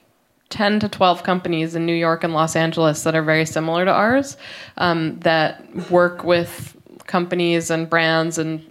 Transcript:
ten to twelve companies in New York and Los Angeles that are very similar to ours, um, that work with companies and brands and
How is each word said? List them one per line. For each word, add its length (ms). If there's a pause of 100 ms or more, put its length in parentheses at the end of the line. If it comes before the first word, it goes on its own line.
(480)
ten 320
to 80
twelve 360
companies 500
in 120
New 100
York 280
and 80
Los 240
Angeles 460
that 140
are 60
very 240
similar 380
to 60
ours, 460 (420)
um, 420
that 420 (280)
work 340
with 460 (360)
companies 640
and 200
brands 480
and 320